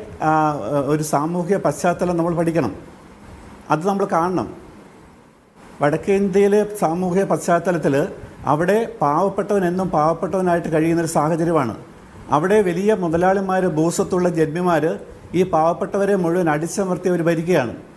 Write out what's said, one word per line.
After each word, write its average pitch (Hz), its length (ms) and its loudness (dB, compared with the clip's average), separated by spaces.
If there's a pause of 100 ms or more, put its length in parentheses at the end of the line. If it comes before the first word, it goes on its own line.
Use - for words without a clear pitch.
(220)
ആ, 156 320 2 (320)
ഒരു 151 180 0
സാമൂഹ്യ 165 540 -2
പശ്ചാത്തലം 175 600 -2
നമ്മൾ 165 180 0
പഠിക്കണം. 160 400 0 (960)
അത് 156 180 0
നമ്മൾ 196 240 0
കാണണം. 165 420 0 (1300)
വടക്കേ 147 340 2
ഇന്ത്യയിലെ 202 500 4 (140)
സാമൂഹ്യ 180 440 0
പശ്ചാത്തലത്തിൽ 170 840 0 (380)
അവിടെ 180 460 2 (100)
പാവപ്പെട്ടവൻ 190 640 0
എന്നും 180 240 0
പാവപ്പെട്ടവനായിട്ട് 170 840 0
കഴിയുന്നൊരു 165 340 2
സാഹചര്യമാണ്. 156 680 0 (560)
അവിടെ 180 300 4
വലിയ 190 320 0
മുതലാളിമാർ, 185 760 0
ഭൂസ്വത്തുള്ള 175 640 0
ജന്മിമാർ 165 680 0 (340)
ഈ 180 100 2
പാവപ്പെട്ടവരെ 180 720 0
മുഴുവൻ 175 340 2
അടിച്ചമർത്തി 175 600 -2
അവർ 175 120 0
ഭരിക്കുകയാണ്. 165 540 0 (220)